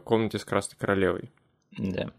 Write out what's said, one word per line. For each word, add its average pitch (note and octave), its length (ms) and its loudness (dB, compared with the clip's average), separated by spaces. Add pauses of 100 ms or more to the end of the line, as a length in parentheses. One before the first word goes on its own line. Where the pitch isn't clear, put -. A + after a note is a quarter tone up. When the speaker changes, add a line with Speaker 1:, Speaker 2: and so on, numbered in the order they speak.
Speaker 1:
комнате A2 340 2
с - 60 -14
Красной - 340 -2
Королевой. F#2+ 520 2 (460)
Speaker 2:
Да. G2 420 -2